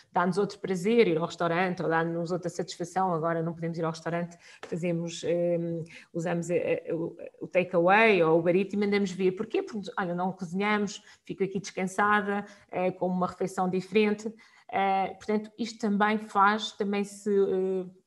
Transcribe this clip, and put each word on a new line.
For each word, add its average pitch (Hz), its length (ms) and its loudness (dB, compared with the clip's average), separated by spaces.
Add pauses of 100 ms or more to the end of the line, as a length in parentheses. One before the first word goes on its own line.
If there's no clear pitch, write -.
(100)
dá-nos 180 260 2
outro 196 220 0
prazer 196 480 2
ir 165 100 2
ao 165 100 0
restaurante 175 560 -2
ou 139 60 -2
dá-nos 165 440 0
outra 175 180 -4
satisfação. 180 640 -4
Agora 165 280 -2
não 165 120 -4
podemos 165 240 -6
ir 165 60 -2
ao 160 60 0
restaurante, 170 460 -6 (300)
fazemos, 170 580 -4
ehm, 170 600 0 (280)
usamos, 175 380 -2
eh, 165 360 0
eh, - 80 -2
o, 165 220 -4 (240)
o 160 60 -10
takeaway 185 760 4
ou 160 140 6
o - 20 8
Uber 170 180 4
Eats 196 160 0
e 202 40 -2
mandamos 202 340 2
vir. 185 260 2
Porquê? 349 260 -2
Porque, 202 360 -8
olha, 175 160 -2
não 180 180 -2
cozinhamos, 202 680 -2 (220)
fico 180 200 -4
aqui 190 160 -2
descansada, 202 840 0 (240)
eh, 185 220 0
com 185 140 -4
uma 180 200 0
refeição 185 420 -2
diferente. 208 640 0 (400)
Eh, 190 420 0
portanto, 214 440 -2
isto 220 200 -6
também 208 380 2
faz, 214 560 2
também 202 320 -2
se, - 260 -6
eh, 190 560 2 (200)